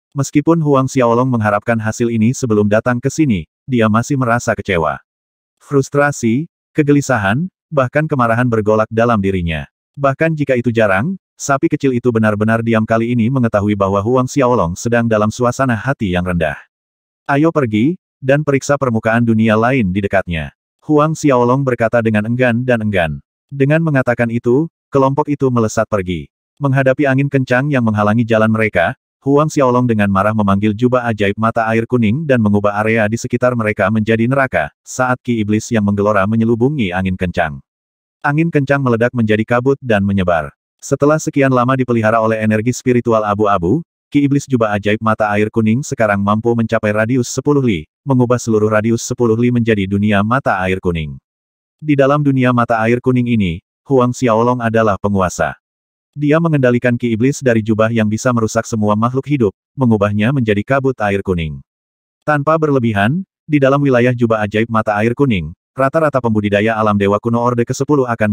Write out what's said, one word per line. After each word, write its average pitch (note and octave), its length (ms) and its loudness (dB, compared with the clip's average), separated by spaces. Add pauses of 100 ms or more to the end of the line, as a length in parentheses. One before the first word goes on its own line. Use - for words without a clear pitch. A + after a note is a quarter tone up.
(120)
Meskipun D3+ 480 0
Huang C3+ 320 0
Xiaolong A#2+ 320 2
mengharapkan A2+ 560 0
hasil A2 320 -2
ini A#2 240 2
sebelum G#2 320 0
datang A#2+ 320 0
ke - 80 -2
sini, G#2+ 400 -2 (160)
dia A#2 240 0
masih A#2 320 0
merasa A#2+ 320 0
kecewa. E2 480 -2 (560)
Frustrasi, C#3+ 960 -2 (240)
kegelisahan, C#3+ 720 0 (240)
bahkan C#3+ 320 0
kemarahan B2 400 0
bergolak A2 480 0
dalam A2+ 320 2
dirinya. E2+ 400 -2 (320)
Bahkan C#3+ 400 -2
jika C#3+ 160 -2
itu B2 160 -2
jarang, A2+ 480 0 (160)
sapi C#3 400 -2
kecil C#3 240 -2
itu A#2+ 160 -2
benar-benar A2 480 0
diam A2+ 240 0
kali A2+ 320 0
ini A#2 160 0
mengetahui G#2+ 400 0
bahwa G2 320 0
Huang B2+ 240 0
Xiaolong A#2+ 480 0
sedang A#2 320 -2
dalam G#2+ 240 0
suasana B2 480 -2
hati A#2 320 -4
yang F2+ 160 -2
rendah. E2 320 -4 (640)
"Ayo C#3+ 320 2
pergi, B2+ 400 0 (240)
dan C#3 240 0
periksa C#3 320 0
permukaan A#2 480 0
dunia A2 320 2
lain A2+ 400 0
di G2+ 80 -2
dekatnya," E2+ 480 -4 (380)
Huang D3+ 240 2
Xiaolong C3 480 2
berkata A#2+ 400 0
dengan G#2+ 240 0
enggan B2 400 0
dan A#2+ 160 0
enggan. F2 400 -2 (240)
Dengan C#3 380 0
mengatakan B2+ 480 0
itu, A#2+ 340 0 (240)
kelompok C#3 400 2
itu C#3 220 0
melesat A2+ 340 0
pergi. F2+ 400 -4 (320)
Menghadapi C3+ 480 0
angin C3+ 240 0
kencang C3 400 0
yang C3 140 0
menghalangi G#2+ 420 0
jalan A2 240 2
mereka, G2+ 460 0 (240)
Huang C#3+ 320 2
Xiaolong B2 320 2
dengan G#2+ 240 2
marah G2+ 240 2
memanggil G#2 400 0
jubah B2 400 0
ajaib G#2 240 -2
mata A2+ 320 -2
air A2+ 160 0
kuning A#2+ 400 0
dan C3 160 2
mengubah G#2 400 0
area A2 240 0
di G#2+ 160 -2
sekitar B2 320 -2
mereka G#2+ 400 -2
menjadi A2 320 0
neraka, B2 560 -2
saat B2+ 400 -4
ki A#2 240 -2
iblis G#2+ 240 -2
yang A2 160 0
menggelora G2+ 400 0
menyelubungi A2+ 720 0
angin F#2 240 -2
kencang. E2 400 -4 (640)
Angin D3+ 240 0
kencang C#3 320 0
meledak A#2+ 320 0
menjadi A2 320 0
kabut B2 400 0
dan A2 160 0
menyebar. F2+ 560 -2 (240)
Setelah D3 400 0
sekian C#3 320 0
lama B2+ 240 2
dipelihara A#2 480 0
oleh A2 160 0
energi G#2+ 320 0
spiritual A#2+ 480 0
abu-abu, G2+ 640 0 (240)
ki C#3+ 160 2
iblis C#3 240 0
jubah A2+ 320 0
ajaib G#2 240 -2
mata A2 320 0
air G#2+ 160 0
kuning A2+ 320 0
sekarang G#2 400 -2
mampu A2 320 0
mencapai A2 360 0
radius A2+ 360 0
sepuluh C#3+ 320 0
li, A2 200 0 (240)
mengubah B2 360 2
seluruh G#2+ 320 0
radius A2 320 0
sepuluh A#2 320 0
li B2 160 2
menjadi A2+ 320 0
dunia G2+ 400 0
mata A#2+ 400 -2
air F#2+ 160 -2
kuning. D#2 400 -4 (560)
Di D3+ 160 -2
dalam C#3 320 2
dunia B2+ 320 2
mata A#2 240 0
air A#2 240 0
kuning B2 240 0
ini, G2 320 0 (240)
Huang B2 320 2
Xiaolong A#2+ 480 2
adalah A2 320 0
penguasa. F#2 640 -2 (500)
Dia D3 320 0
mengendalikan B2 560 2
ki A#2 160 -2
iblis B2+ 240 0
dari A2+ 240 0
jubah A2 240 2
yang A2 240 0
bisa A#2+ 240 -2
merusak A2+ 320 -2
semua G#2 320 -2
makhluk B2+ 320 -2
hidup, A#2+ 240 0 (240)
mengubahnya G#2+ 560 0
menjadi G#2+ 320 0
kabut C3+ 320 -2
air G2+ 240 -2
kuning. D#2+ 400 -6 (640)
Tanpa D3+ 320 0
berlebihan, C3+ 640 0 (240)
di D3 160 0
dalam C3+ 160 4
wilayah B2+ 320 2
jubah A2+ 320 0
ajaib G#2+ 240 -2
mata A2 320 -2
air A#2 160 0
kuning, F#2+ 400 -2 (160)
rata-rata C#3 480 0
pembudidaya G#2+ 560 0
alam G#2+ 240 0
dewa G2+ 240 0
kuno A#2 160 -2
Orde A#2+ 240 0
kesepuluh C3 480 0
akan A2+ 220 -2